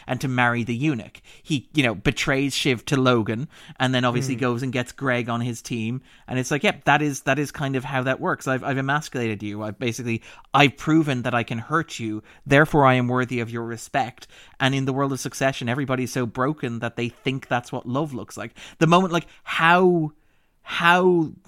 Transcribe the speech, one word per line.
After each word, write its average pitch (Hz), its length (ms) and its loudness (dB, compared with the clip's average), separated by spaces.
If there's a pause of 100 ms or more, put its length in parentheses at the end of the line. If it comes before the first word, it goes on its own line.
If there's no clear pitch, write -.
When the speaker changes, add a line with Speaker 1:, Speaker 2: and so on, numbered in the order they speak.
Speaker 1:
and 127 120 -4
to 143 60 -4
marry 120 380 2
the 120 100 -4
eunuch. 131 480 -4 (180)
He, - 320 -4
you 147 120 2
know, 113 100 0
betrays 139 580 0
Shiv 123 340 0
to 139 140 2
Logan 117 460 2 (320)
and 131 160 0
then 123 100 2
obviously 123 300 0
Speaker 2:
Mm. 110 60 -6
Speaker 1:
goes 123 240 0
and 127 80 -4
gets 123 180 -4
Greg 123 380 -2
on 117 120 -2
his 120 220 -6
team. 120 400 -6 (240)
And 127 100 -6
it's 127 140 -2
like, 147 140 0
yep, 202 180 -2
that 147 180 4
is, 147 200 -2
that 135 180 0
is 143 140 -4
kind 135 240 -4
of 127 80 -4
how 139 180 -4
that 131 160 -2
works. 151 300 -4
I've, 131 160 -2
I've 135 120 -2
emasculated 135 640 -2
you. 104 220 -8
I've 107 160 -8
basically, 117 420 -4 (320)
I've 143 240 4
proven 151 460 0
that 123 100 -4
I 117 120 0
can 117 140 -8
hurt 151 420 -6
you. 107 240 -6 (200)
Therefore, 143 420 6
I 127 80 6
am 123 120 2
worthy 123 320 -2
of 113 100 -4
your 117 160 -8
respect. 117 600 -6 (320)
And 135 160 2
in 135 120 0
the 135 60 0
world 139 200 0
of 131 80 -6
Succession, 135 480 -2
everybody's 127 440 -2
so 127 140 -2
broken 127 540 -4
that 117 160 -6
they 120 120 -2
think 131 380 -6
that's 123 240 -4
what 131 160 -8
love 143 260 -2
looks 104 240 -12
like. 110 180 -12 (240)
The 160 100 6
moment, 175 240 6
like, 170 160 -2 (160)
how, 170 640 4 (520)
how, 175 680 4 (180)